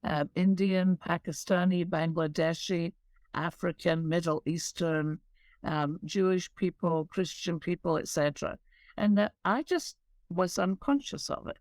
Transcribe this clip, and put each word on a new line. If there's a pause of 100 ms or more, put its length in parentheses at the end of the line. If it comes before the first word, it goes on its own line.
uh, (100)
Indian,
Pakistani,
Bangladeshi, (400)
African,
Middle
Eastern, (440)
um,
Jewish
people,
Christian
people,
et
cetera, (400)
and
that (100)
I
just (340)
was
unconscious
of
it.